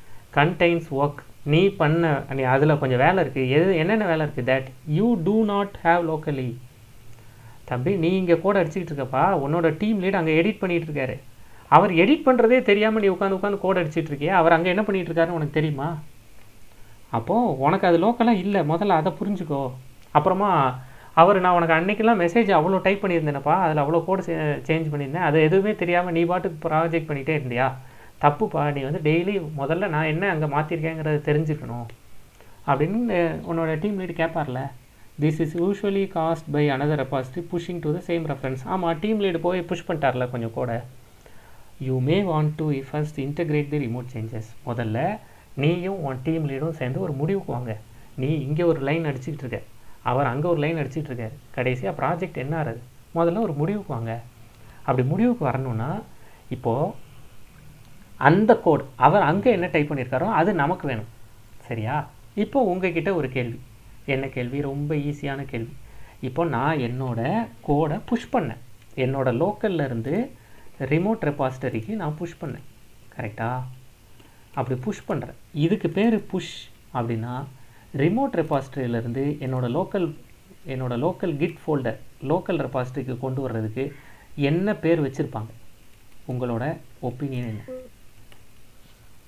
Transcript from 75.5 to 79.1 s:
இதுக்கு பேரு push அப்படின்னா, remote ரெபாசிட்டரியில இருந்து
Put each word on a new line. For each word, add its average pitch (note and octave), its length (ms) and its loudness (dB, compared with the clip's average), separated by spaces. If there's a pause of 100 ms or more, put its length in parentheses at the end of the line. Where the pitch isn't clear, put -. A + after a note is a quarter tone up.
இதுக்கு E3 360 0
பேரு G#3 300 2
push - 500 -8 (240)
அப்படின்னா, A#2+ 520 -4 (520)
remote G#3+ 340 2
ரெபாசிட்டரியில C#3 580 -2
இருந்து A#2+ 500 -2